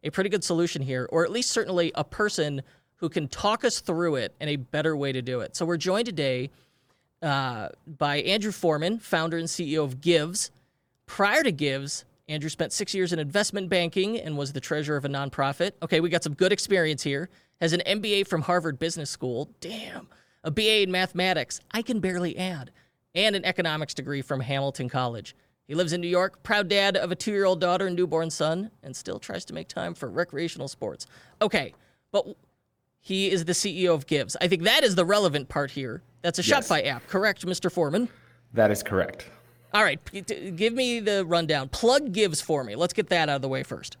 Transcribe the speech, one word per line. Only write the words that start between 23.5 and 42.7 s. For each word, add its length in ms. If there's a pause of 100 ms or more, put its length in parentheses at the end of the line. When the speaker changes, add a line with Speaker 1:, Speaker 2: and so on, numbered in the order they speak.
Speaker 1:
degree 260
from 200
Hamilton 480
College. 460 (300)
He 100
lives 160
in 80
New 80
York, 360
proud 260
dad 260
of 160
a 40
two-year-old 440
daughter 280
and 100
newborn 320
son, 420 (100)
and 140
still 240
tries 240
to 100
make 140
time 280
for 140
recreational 600
sports. 380 (340)
Okay, 320 (400)
but 60
w-, 160 (640)
he 280
is 140
the 100
C 300
E 60
O 40
of 140
Gives. 320
I 80
think 160
that 220
is 100
the 80
relevant 460
part 220
here. 320 (180)
That's 180
a 20
Speaker 2:
Yes. 280
Speaker 1:
Shopify 160
app, 220
correct, 380
Mister 240
Foreman? 380 (460)
Speaker 2:
That 180
is 100
correct. 440 (480)
Speaker 1:
All 100
right, 220
p-, 160
t-, 300
give 200
me 300
the 240
rundown. 420
Plug 460
Gives 260
for 240
me. 140